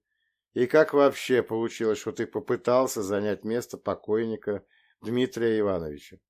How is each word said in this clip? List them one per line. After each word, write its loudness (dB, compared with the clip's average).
и 2
как 4
вообще 4
получилось, -2
что -6
ты -4
попытался 0
занять -2
место -6
покойника -4
Дмитрия 0
Ивановича. -4